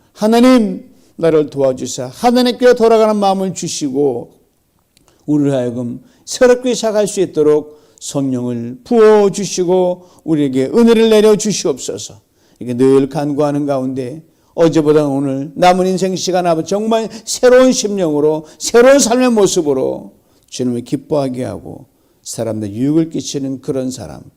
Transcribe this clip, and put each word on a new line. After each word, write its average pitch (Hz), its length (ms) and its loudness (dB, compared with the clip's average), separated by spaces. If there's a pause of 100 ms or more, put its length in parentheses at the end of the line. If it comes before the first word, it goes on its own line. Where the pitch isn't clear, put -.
(120)
"하나님, 226 840 2 (220)
나를 156 340 0
도와주사." 131 560 -4
하나님께 247 680 2
돌아가는 220 420 2
마음을 190 360 0
주시고, 139 840 -4 (880)
우리를 147 260 0
하여금 123 520 -6 (200)
새롭게 247 500 0
시작할 214 340 -2
수 202 120 -6
있도록 151 600 0 (180)
성령을 123 840 -6
부어주시고 190 1200 2 (160)
우리에게 139 440 -2
은혜를 226 440 4
내려주시옵소서. 208 1120 0 (400)
이게 120 140 -8
늘 135 340 4
간구하는 143 580 -4
가운데 131 560 -6 (320)
어제보다 151 540 2
오늘 139 480 -4
남은 180 320 2
인생 190 260 -2
시간, 175 320 -2
아버지, 160 220 -2
정말 220 400 -2 (160)
새로운 254 480 4
심령으로, 156 720 -2 (140)
새로운 262 400 4
삶의 247 320 2
모습으로 147 840 -2 (340)
주님을 123 340 -6
기뻐하게 131 600 -6
하고, 110 440 -12 (360)
사람들 110 500 -8
유익을 151 380 -2
끼치는 135 520 -8
그런 131 280 -6
사람 80 320 -14 (140)